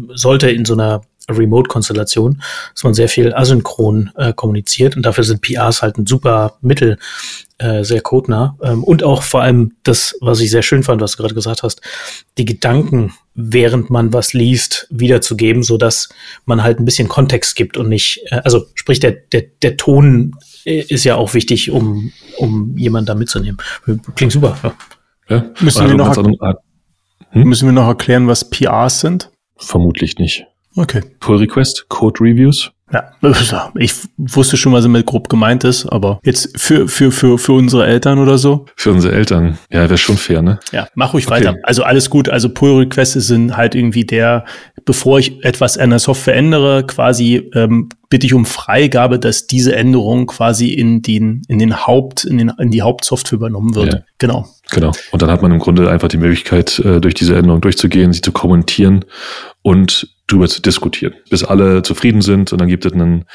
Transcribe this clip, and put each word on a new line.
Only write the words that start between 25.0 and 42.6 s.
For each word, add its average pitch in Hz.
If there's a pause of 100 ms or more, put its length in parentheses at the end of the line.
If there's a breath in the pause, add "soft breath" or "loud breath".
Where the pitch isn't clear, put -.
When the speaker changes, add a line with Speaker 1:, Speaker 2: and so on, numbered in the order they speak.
Speaker 2:
Ja. 117 (160)
Speaker 3:
Müssen 117
Speaker 2:
Also 139
Speaker 3:
wir 139
noch 143
Speaker 2:
ganz -
Speaker 3:
er-, 101
Speaker 2:
andere 104
Art. 95 (720)
Hm? 117
Speaker 3:
müssen 123
wir 131
noch 123
erklären, 123
was 120
P -
Rs 120
sind? 175 (240)
Speaker 2:
Vermutlich 87
nicht. - (300)
Speaker 3:
Okay. 139 (180)
Speaker 2:
Pull 104
Request, 110
Code -
Reviews. 120 (200)
Speaker 3:
Ja, - (640)
ich - (240)
wusste 135
schon, 131
was 120
damit 117
grob -
gemeint 117
ist, 123
aber 98
jetzt -
für, -
für, 131
für, 123
für 135
unsere 127
Eltern 139
oder 135
so? 139 (100)
Speaker 2:
Für -
unsere 92
Eltern. 85 (140)
Ja, 85
wär 90
schon 101
fair, 82
ne? 98 (120)
Speaker 3:
Ja, -
mach 127
ruhig 139
Speaker 2:
Okay. 120
Speaker 3:
weiter. 95
Also 123
alles 131
gut. 139
Also 120
Pull 139